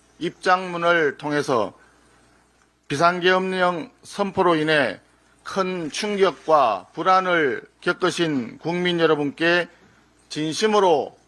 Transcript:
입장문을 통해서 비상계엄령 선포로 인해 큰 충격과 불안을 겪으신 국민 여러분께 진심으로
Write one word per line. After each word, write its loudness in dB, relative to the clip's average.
입장문을 0
통해서 -2
비상계엄령 0
선포로 0
인해 0
큰 -4
충격과 0
불안을 0
겪으신 -2
국민 -4
여러분께 0
진심으로 0